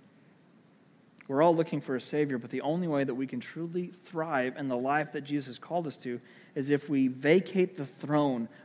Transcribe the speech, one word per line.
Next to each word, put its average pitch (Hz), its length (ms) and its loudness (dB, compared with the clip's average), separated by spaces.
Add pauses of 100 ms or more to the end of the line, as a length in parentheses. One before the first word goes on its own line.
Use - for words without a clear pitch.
(1300)
We're 139 140 2
all 170 120 6
looking 160 260 0
for 135 140 -4
a 123 60 0
Savior, 143 380 0
but 120 120 -10
the 131 120 -4
only 165 260 0
way 139 160 2
that 131 100 -2
we 131 140 -4
can 127 100 -8
truly 170 480 -6
thrive 156 720 -2
in 143 100 -4
the 127 100 0
life 143 360 0
that 151 80 -4
Jesus 139 400 -4
called 165 260 -4
us 131 120 -8
to 123 220 -8 (360)
is 139 140 0
if 143 180 2
we 135 180 4
vacate 165 680 2
the 143 100 -6
throne 139 600 0 (160)